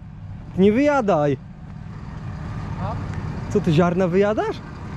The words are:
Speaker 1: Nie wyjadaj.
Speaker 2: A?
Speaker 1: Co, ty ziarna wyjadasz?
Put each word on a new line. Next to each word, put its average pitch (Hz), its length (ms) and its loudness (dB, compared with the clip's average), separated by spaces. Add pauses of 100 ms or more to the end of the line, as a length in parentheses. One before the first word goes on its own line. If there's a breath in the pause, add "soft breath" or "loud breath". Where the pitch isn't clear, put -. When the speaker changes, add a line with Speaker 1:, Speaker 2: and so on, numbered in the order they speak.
(580)
Speaker 1:
Nie 202 140 8
wyjadaj. 208 640 4 (1500)
Speaker 2:
A? 202 100 -2 (600)
Speaker 1:
Co, 208 80 4
ty 170 120 2
ziarna 175 360 4
wyjadasz? 214 480 2 (400)